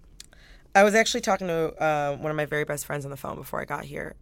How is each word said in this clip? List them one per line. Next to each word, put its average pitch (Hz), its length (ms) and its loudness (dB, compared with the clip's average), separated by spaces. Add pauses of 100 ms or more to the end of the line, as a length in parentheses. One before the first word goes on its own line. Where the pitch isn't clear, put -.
(720)
I 196 100 10
was 208 120 6
actually 220 260 4
talking 196 260 0
to, 165 260 0 (100)
uh, 147 320 2
one 151 160 -4
of 151 60 -4
my 151 80 0
very 147 180 -2
best 147 220 -4
friends 147 180 -6
on 139 80 -10
the 139 60 -10
phone - 180 -8
before - 260 -6
I - 40 -6
got 143 180 -6
here, 147 380 -10